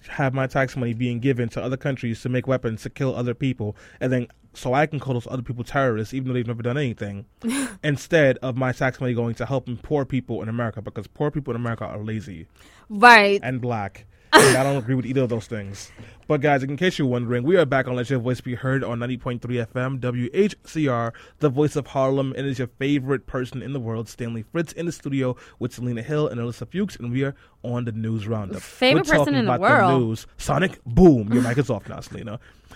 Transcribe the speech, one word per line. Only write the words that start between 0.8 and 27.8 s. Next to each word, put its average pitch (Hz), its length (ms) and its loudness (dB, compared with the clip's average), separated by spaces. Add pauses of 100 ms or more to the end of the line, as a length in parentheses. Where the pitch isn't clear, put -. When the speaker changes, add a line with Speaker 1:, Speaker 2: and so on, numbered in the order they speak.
Speaker 1:
being 120 260 -2
given 120 300 0
to 117 120 -6
other 127 160 -4
countries 127 440 -4
to 123 80 -4
make 123 160 0
weapons 123 380 -2
to 127 60 -8
kill 135 260 -4
other 123 180 -2
people, 117 420 -4 (240)
and 131 120 -2
then 123 160 0 (260)
so 127 200 -4
I 147 120 4
can 147 160 -6
call 131 140 -4
those 117 140 -4
other 131 120 -6
people 120 240 -8
terrorists, 117 480 0
even 131 160 -4
though 127 60 -2
they've 120 120 -2
never 117 160 -6
done 120 140 -2
anything, 107 480 -6 (280)
Speaker 2:
<laughs> 262 300 -6
Speaker 1:
instead 147 540 2
of 127 180 -4
my 127 160 0
tax 131 300 -2
money 127 120 -2
going 117 220 -2
to 120 100 -6
helping 123 300 -4
poor 139 300 -2
people 120 360 -4
in 107 60 -6
America, 113 340 -4
because 104 260 -12
poor 151 220 -4
people 139 220 -6
in 117 80 -4
America 117 240 -4
are - 140 -8
lazy 107 500 -8 (400)
Speaker 2:
Right. 208 560 8
Speaker 1:
and 127 160 -2
black. 113 460 -6 (260)
And 127 260 8
I 131 60 2
don't 139 140 2
agree 127 180 -2
with 127 100 -2
either 131 180 0
of 117 60 0
those 113 180 -4
things. 98 440 -10 (360)
But 151 140 2
guys, 139 200 4
in 139 140 -4
case 180 220 0
you're 147 100 2
wondering, 120 360 0
we 170 120 4
are 165 100 6
back 131 220 0
on 127 80 -2
Let 123 140 -4
Your 135 100 2
Voice 120 220 -2
Be 123 140 -6
Heard 131 280 -2
on 120 160 -4
ninety 123 160 -4
point 123 260 -6
three 120 180 -4
F 113 160 -6
M, 131 240 -4
W 123 340 -2
H 202 220 2 (100)
C 156 240 -2
R, 117 240 -2 (260)
the 151 100 4
voice 147 280 2
of 135 100 -6
Harlem. 135 480 0
It 139 100 -6
is 135 140 -4
your 123 80 -2
favorite 135 600 -2
person 127 340 -6
in 113 100 -10
the 143 80 -6
world, 113 300 -6
Stanley 117 420 -8
Fritz, 165 220 -4
in 170 140 -6
the 165 40 -4
studio 131 460 -2 (220)
with 127 140 -4
Selena 120 280 -4
Hill 151 260 0
and 120 140 -4
Alyssa 113 280 -6
Fuchs, 190 280 -4
and 120 140 -8
we 131 120 0
are 139 120 -4 (280)
on 120 220 -4